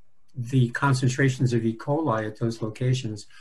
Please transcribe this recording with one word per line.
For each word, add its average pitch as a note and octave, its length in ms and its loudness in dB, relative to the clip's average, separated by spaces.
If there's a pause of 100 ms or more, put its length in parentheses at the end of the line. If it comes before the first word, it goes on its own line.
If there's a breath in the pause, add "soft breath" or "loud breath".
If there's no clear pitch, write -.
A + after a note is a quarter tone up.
(400)
The B2 280 2
concentrations C3 840 2
of A#2 120 2
E. A2+ 120 0
coli C#3+ 480 -2
at G#2+ 140 -8
those A2+ 240 -2
locations A2+ 640 -4 (140 loud breath)